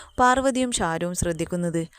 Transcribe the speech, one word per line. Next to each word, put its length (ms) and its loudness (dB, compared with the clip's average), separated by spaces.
പാർവതിയും 560 2
ഷാരുവും 420 -2
ശ്രദ്ധിക്കുന്നത്. 680 -2